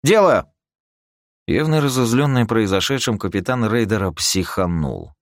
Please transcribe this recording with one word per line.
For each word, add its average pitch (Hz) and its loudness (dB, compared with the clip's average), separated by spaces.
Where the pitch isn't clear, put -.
«Делаю!» 175 4
Явно 156 0
разозленный 127 2
произошедшим, 110 0
капитан 107 -2
рейдера 104 0
психанул. 82 -4